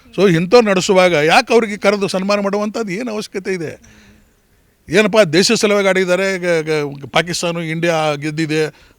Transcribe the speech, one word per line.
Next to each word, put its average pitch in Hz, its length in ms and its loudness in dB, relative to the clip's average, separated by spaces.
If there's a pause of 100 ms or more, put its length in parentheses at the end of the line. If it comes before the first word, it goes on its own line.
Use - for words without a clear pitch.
(180)
So 180 180 4
ಇಂಥವ್ರು 185 300 4
ನಡೆಸುವಾಗ 185 460 4
ಯಾಕೆ 170 420 2
ಅವ್ರಿಗೆ 208 240 2
ಕರೆದು 196 300 0
ಸನ್ಮಾನ 196 320 -2
ಮಾಡುವಂಥದ್ದು 208 520 -4
ಏನು 226 200 -6
ಅವಶ್ಯಕತೆ 208 420 -8
ಇದೆ? 156 280 -8 (1080)
ಏನಪ್ಪ 214 300 2
ದೇಶ 190 320 4
ಸಲುವಾಗಿ 202 360 2
ಆಡಿದ್ದಾರೆ, 190 520 0
ಗ-, 170 260 -2
ಗ-, 143 440 -6
ಪಾಕಿಸ್ತಾನ, 170 480 -4
ಇಂಡಿಯಾ 160 580 -2
ಗೆದ್ದಿದೆ 151 500 -2 (340)